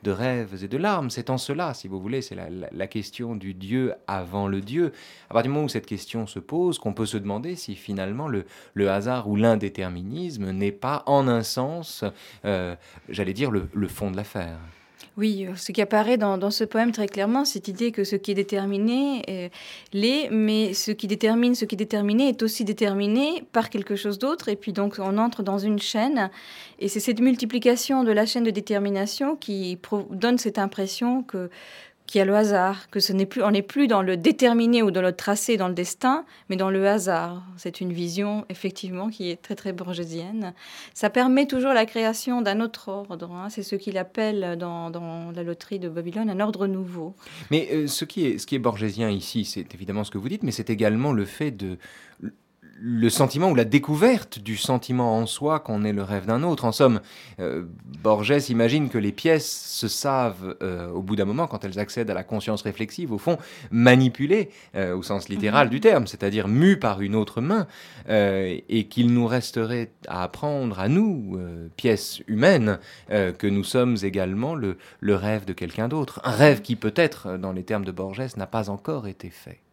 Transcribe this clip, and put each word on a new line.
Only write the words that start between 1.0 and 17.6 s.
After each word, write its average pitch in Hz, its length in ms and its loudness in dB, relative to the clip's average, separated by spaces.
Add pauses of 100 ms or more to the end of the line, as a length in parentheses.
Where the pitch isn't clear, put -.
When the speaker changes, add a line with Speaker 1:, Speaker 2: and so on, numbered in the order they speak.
Speaker 1:
C'est 123 220 -8
en 131 80 0
cela, 147 340 -4
si - 140 -12
vous 95 140 -8
voulez, 120 200 -4
c'est - 140 -12
la, 87 160 -12
la, 90 220 -10
la 92 160 -4
question 113 480 -8
du 95 180 -8
Dieu 110 400 -2 (140)
avant 98 400 -4
le 98 120 -2
Dieu. 139 300 -2 (400)
À - 40 -10
partir 117 180 2
du - 20 -2
moment 151 120 0
où - 20 -4
cette - 180 -4
question 110 400 -8
se - 140 -12
pose, 170 400 -2
qu'on 101 140 -4
peut 110 120 -2
se 110 100 -6
demander 107 380 -6
si 101 220 -12
finalement 101 500 -6
le, 104 180 -4 (300)
le 98 160 2
hasard 104 380 0
ou 104 80 0
l'indéterminisme 101 1120 0
n'est 101 220 0
pas, 139 340 -4
en 139 220 4
un 117 160 2
sens, 151 580 -6 (420)
euh, 90 300 -2 (340)
j'allais 95 260 -4
dire, 123 180 0
le, 90 200 0
le 101 140 0
fond 101 240 -6
de 92 60 -6
l'affaire. 87 420 -8 (580)
Speaker 2:
Oui, 202 320 -2
euh, 185 80 -10
ce - 160 -10
qui 208 100 0
apparaît 214 340 2
dans, 202 220 0
dans 196 140 0
ce 233 100 -2
poème 226 300 0
très 214 160 -2
clairement, 220 360 0
cette 202 220 -4